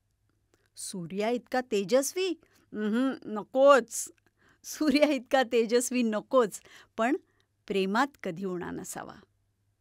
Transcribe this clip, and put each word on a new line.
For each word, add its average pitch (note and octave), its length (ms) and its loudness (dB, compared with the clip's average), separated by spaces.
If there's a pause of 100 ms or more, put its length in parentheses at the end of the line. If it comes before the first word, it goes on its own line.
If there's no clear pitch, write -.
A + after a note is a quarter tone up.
(760)
सूर्या F#3+ 520 -6
इतका B3 320 -2
तेजस्वी, B3+ 680 0 (440)
उम्हम, A3 400 0 (120)
नकोच. B3+ 840 4 (560)
सूर्या D4 440 2
इतका C4 340 0 (100)
तेजस्वी A#3+ 500 0
नकोच, A3 580 0 (360)
पण B3 200 0 (500)
प्रेमात G3 400 0 (160)
कधी F#3 220 -8
उणा E3+ 260 -6
नसावा. - 440 -12 (680)